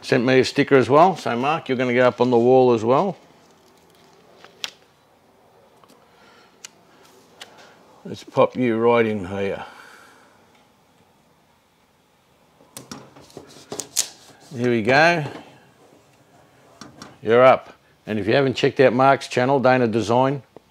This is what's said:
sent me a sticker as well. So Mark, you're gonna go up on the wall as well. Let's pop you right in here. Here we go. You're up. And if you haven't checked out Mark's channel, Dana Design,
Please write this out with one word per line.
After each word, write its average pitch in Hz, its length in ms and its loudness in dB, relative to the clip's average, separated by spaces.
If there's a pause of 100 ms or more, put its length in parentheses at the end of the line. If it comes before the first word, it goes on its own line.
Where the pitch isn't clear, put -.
sent 127 200 0
me 131 160 2
a 120 60 2
sticker 139 300 0
as 123 120 4
well. 156 300 4
So 120 180 -6
Mark, 143 320 -6
you're 127 120 -4
gonna 127 160 -2
go 127 120 4
up 120 140 -2
on 123 80 0
the 123 80 2
wall 123 360 4
as 110 120 -2
well. 151 320 -2 (4000)
Let's 131 180 -16
pop - 320 -2
you 117 220 -2
right 117 280 2
in 107 200 -6
here. 98 400 -8 (4000)
Here 123 140 -2
we 117 140 -2
go. 151 420 2 (2000)
You're 117 200 2
up. 127 300 2 (340)
And 107 120 -6
if 95 80 -6
you 113 60 0
haven't 139 220 0
checked - 240 -4
out 127 140 4
Mark's 131 340 0
channel, 127 320 -2
Dana 127 280 2
Design, 120 540 -2 (300)